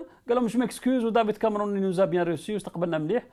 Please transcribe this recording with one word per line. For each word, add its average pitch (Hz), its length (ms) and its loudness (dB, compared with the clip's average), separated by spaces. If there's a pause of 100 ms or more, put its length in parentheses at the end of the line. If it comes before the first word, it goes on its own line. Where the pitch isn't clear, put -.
(280)
قال 240 80 2
لهم: 247 80 2
"مش 226 120 -2
m'excuse 254 480 0
ودافيد 226 320 2
Cameron 208 380 0
ني 196 60 0
نوزا 190 240 2
بيان 175 180 2
روسي 170 320 -2
واستقبلنا 170 440 -4
مليح"، 175 340 -2